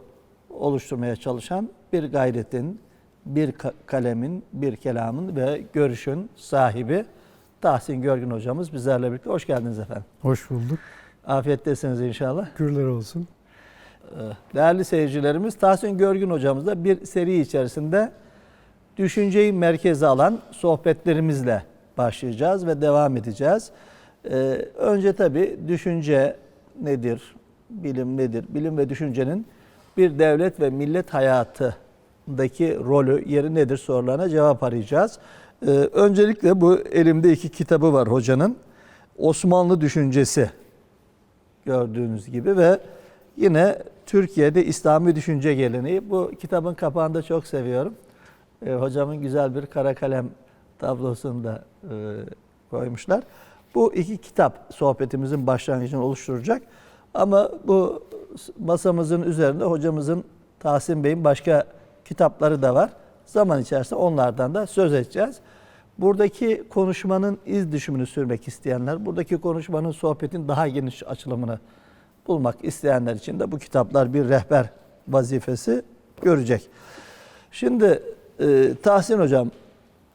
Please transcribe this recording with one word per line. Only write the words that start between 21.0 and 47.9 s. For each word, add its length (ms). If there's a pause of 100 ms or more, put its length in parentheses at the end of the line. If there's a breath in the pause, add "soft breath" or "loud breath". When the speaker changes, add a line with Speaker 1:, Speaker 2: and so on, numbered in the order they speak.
Speaker 1:
başlayacağız 720
ve 140
devam 360
edeceğiz. 540 (600 loud breath)
Ee, 340 (120)
önce 360
tabii 540
düşünce 680 (460)
nedir, 540 (340)
bilim 480
nedir, 320
bilim 280
ve 120
düşüncenin 560 (520 soft breath)
bir 220
devlet 400
ve 100
millet 440
hayatındaki 1700
rolü, 480
yeri 280
nedir 220
sorularına 520
cevap 340
arayacağız. 560 (420 loud breath)
Ee, 80 (240)
öncelikle 680
bu 160
elimde 540
iki 180
kitabı 440
var 140
hocanın. 500 (600 soft breath)
Osmanlı 640
Düşüncesi 680 (1160)
gördüğünüz 640
gibi 280
ve 220 (580 loud breath)
yine 400 (280)
Türkiye'de 600
İslami 500
Düşünce 380
Geleneği. 560
Bu 300
kitabın 340
kapağını 400
da 80
çok 260
seviyorum. 460 (720 soft breath)